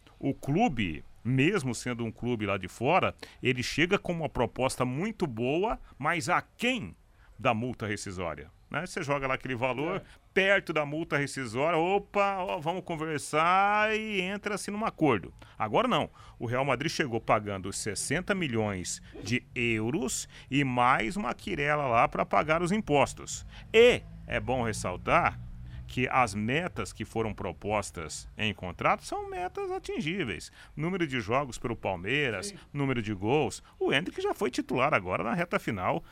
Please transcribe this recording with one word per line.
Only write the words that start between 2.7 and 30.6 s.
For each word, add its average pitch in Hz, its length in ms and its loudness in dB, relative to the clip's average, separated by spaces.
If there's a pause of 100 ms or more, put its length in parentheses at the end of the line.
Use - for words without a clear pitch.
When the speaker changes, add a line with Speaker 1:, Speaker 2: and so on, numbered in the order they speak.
Speaker 1:
ele 123 220 0
chega 180 340 2
com - 140 -4
uma 160 180 -4
proposta 127 560 0
muito 170 400 -4
boa, 147 540 -2 (180)
mas 156 320 -2
aquém 180 680 -2 (440)
da 127 140 4
multa 113 340 -4
rescisória, 90 640 -6 (180)
né? 160 160 -4
Você - 160 -8
joga 139 260 0
lá 131 60 0
aquele 131 220 -4
valor, 131 420 -2
Speaker 2:
É. - 40 -8 (320)
Speaker 1:
perto 190 380 4
da 151 140 6
multa 156 320 -2
rescisória, 139 600 0
opa, 196 600 2
ó, 190 220 -2
vamos 170 240 -2
conversar 180 1120 2
e 214 260 -2
entra-se 202 480 -4
num 208 160 -4
acordo. 117 480 2 (240)
Agora 127 300 2
não, 156 220 2 (300)
o 127 60 -4
Real 123 180 0
Madrid 135 280 2
chegou 117 280 -2
pagando 101 540 0
sessenta 151 600 -2
milhões 110 680 -2 (220)
de 117 200 -2 (120)
euros 120 720 -2 (200)
e 143 140 2
mais 135 540 2
uma 117 160 -2
quirela 151 540 -2
lá 123 200 6
pra 185 180 -2
pagar 170 360 2
os 170 100 0
impostos. 147 760 2 (280)
E 233 280 8 (260)
é 113 120 -2
bom 120 240 0
ressaltar 107 760 2 (460)
que 127 240 -2
as 120 240 2
metas 117 600 -2
que 110 100 -8
foram 110 300 -4
propostas 98 920 -4 (120)
em 104 160 0
contrato 147 500 -2
são 403 260 -8
metas 370 400 -8
atingíveis. 208 800 -6 (240)